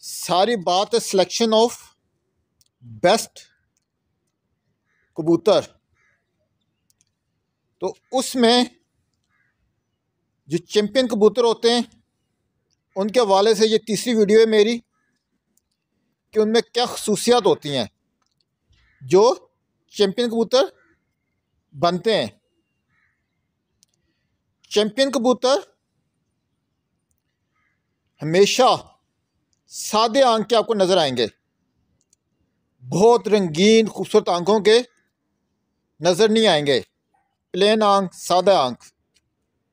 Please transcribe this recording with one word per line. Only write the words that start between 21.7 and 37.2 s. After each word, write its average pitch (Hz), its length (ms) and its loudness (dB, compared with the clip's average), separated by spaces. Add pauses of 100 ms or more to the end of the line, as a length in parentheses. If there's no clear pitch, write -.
बनते 175 400 -2
हैं। 127 160 -4 (2500)
चैंपियन 220 400 -2
कबूतर 254 580 -2 (2500)
हमेशा 196 540 2 (960)
सादे 226 520 -2
आंख 220 240 0
के 233 80 -2
आपको 214 180 0
नज़र 190 240 0
आएंगे, 127 300 -2 (1600)
बहुत 202 440 2
रंगीन 202 640 2
खूबसूरत - 400 -2
आंखों 180 320 0
के 214 160 4 (1200)
नज़र 180 300 2
नहीं 220 180 0
आएंगे, 143 320 0 (760)